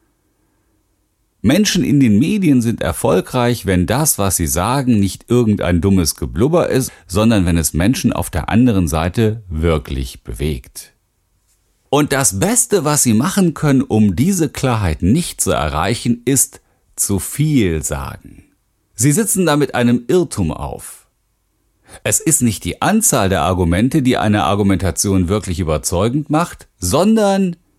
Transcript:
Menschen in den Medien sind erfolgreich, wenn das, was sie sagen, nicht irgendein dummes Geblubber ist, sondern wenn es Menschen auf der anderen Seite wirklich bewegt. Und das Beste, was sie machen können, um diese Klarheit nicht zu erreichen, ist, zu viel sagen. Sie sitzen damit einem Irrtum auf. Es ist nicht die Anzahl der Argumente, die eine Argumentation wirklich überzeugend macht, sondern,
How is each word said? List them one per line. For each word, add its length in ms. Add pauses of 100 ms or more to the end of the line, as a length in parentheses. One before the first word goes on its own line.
(1400)
Menschen 420
in 160
den 180
Medien 420
sind 220
erfolgreich, 840
wenn 200
das, 320
was 180
sie 120
sagen, 500
nicht 320
irgendein 500
dummes 360
Geblubber 520
ist, 220 (160)
sondern 400
wenn 100
es 160
Menschen 400
auf 180
der 180
anderen 400
Seite 600
wirklich 760
bewegt. 680 (960)
Und 240
das 280
Beste, 440
was 200
sie 100
machen 400
können, 280
um 340
diese 320
Klarheit 540
nicht 380
zu 120
erreichen, 720
ist, 360 (360)
zu 240
viel 640
sagen. 600 (500)
Sie 180
sitzen 340
damit 300
einem 320
Irrtum 420
auf. 460 (1080)
Es 160
ist 220
nicht 220
die 180
Anzahl 460
der 140
Argumente, 600
die 140
eine 280
Argumentation 800
wirklich 320
überzeugend 720
macht, 380 (100)
sondern, 800 (220)